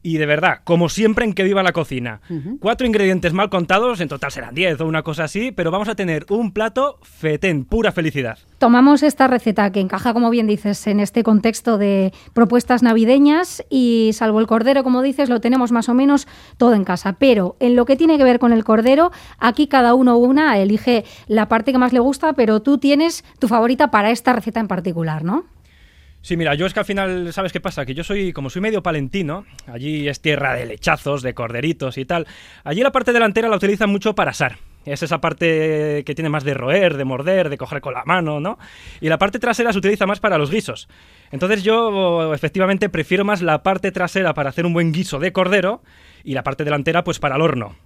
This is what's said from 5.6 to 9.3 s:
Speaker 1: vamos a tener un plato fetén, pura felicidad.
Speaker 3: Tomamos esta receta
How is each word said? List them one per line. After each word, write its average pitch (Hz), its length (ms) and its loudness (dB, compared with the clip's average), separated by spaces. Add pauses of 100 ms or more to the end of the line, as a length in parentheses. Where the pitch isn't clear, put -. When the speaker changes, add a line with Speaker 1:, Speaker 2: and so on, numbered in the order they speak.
Speaker 1:
vamos 202 180 -4
a 226 60 -6
tener 165 340 -4
un 214 240 -2
plato 226 500 -4
fetén, 156 640 -4
pura 220 260 0
felicidad. 147 460 -4 (220)
Speaker 3:
Tomamos 262 440 6
esta 285 260 2
receta 214 440 0